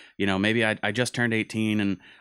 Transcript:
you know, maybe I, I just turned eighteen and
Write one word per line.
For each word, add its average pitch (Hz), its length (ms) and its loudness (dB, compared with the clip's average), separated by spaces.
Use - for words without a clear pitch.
you 101 100 0
know, 95 100 2
maybe 110 280 2
I, 110 180 0
I 107 80 0
just 117 240 -2
turned 120 180 0
eighteen 110 460 0
and 98 180 0